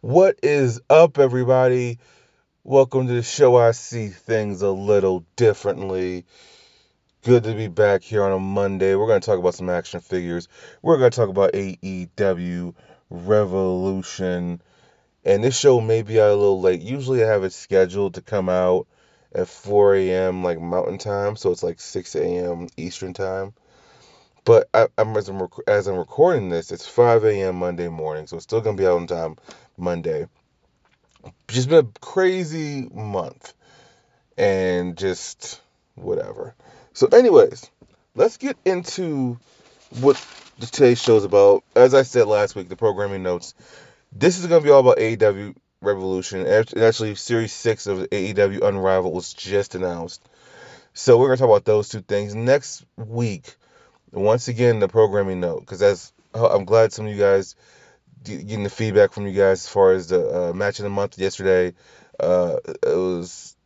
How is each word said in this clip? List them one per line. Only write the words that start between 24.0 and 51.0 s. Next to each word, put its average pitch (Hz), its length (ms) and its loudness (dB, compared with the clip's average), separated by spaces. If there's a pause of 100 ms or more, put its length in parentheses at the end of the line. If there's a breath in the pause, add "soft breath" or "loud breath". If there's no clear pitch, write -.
But 113 280 6
I, 113 140 4 (100)
I'm, 110 200 -2
as 98 100 -4
I'm 98 140 -10
rec-, - 260 -10
as 101 200 0
I'm 92 100 -4
recording 135 500 0
this, 85 240 -6
it's - 160 -14
five 117 380 4
A 104 180 2
M 92 140 -4
Monday 87 320 -6
morning, 78 360 -8
so 85 120 -14
it's 80 60 -14
still 113 180 -4
gonna 107 160 -4
be 95 100 0
out 90 80 4
on 85 120 -4
time 82 280 -8 (440 loud breath)
Monday. 85 460 -4 (1200)
Just 127 200 -2
been 156 160 6
a 107 140 -20
crazy 160 920 -4
month, 98 640 -10 (840 soft breath)
and 92 600 -2
just - 640 -8 (320)
whatever. - 600 -10 (380 soft breath)
So - 140 2
anyways, 208 600 6 (460)
let's 220 220 0
get 262 280 -8
into 160 720 -4 (640 soft breath)
what 135 160 4 (420)
the, 120 80 -12
today's 123 340 2
show 110 180 4
is 101 80 2
about. 101 380 4 (120)
As 127 180 6
I 135 100 6
said 120 220 2
last 104 300 -2
week, 92 140 -12
the 92 60 -12
programming 98 460 -2
notes, 90 320 -6 (600 soft breath)
this 175 260 0
is 175 80 -10
gonna 165 160 4
be 147 80 4
all 139 80 10
about 127 180 6
A 110 140 -2
E 113 60 -4
W 101 360 -2 (280)
Revolution. 95 640 -4
Act-, 107 240 2
and 110 120 0
actually, 110 320 0
Series 113 360 -4
six - 340 -4
of 95 260 -4
A 104 60 -4 (120)
E - 20 -8
W 101 340 0
Unrivaled 95 480 0
was 87 200 -10
just 98 420 -6
announced. 87 500 -8 (680 loud breath)
So 120 240 4